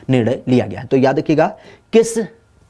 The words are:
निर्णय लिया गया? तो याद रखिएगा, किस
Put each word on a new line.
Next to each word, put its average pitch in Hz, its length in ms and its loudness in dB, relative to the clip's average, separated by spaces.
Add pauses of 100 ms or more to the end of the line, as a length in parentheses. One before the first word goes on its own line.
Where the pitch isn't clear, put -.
(100)
निर्णय 123 380 0
लिया 120 180 2
गया? 101 180 -12
तो 139 120 -2
याद 131 220 2
रखिएगा, 156 280 0 (460)
किस 226 240 2 (540)